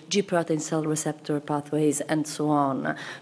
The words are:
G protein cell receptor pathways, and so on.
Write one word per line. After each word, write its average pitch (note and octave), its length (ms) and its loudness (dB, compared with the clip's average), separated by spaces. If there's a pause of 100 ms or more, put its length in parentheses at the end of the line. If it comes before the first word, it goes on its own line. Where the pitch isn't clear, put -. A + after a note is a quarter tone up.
G G3 140 2
protein E3+ 380 0
cell D#3 240 -2
receptor D3+ 560 -2
pathways, D3+ 640 0
and D#3 260 0
so D3+ 240 -2
on. C#3+ 440 2 (260)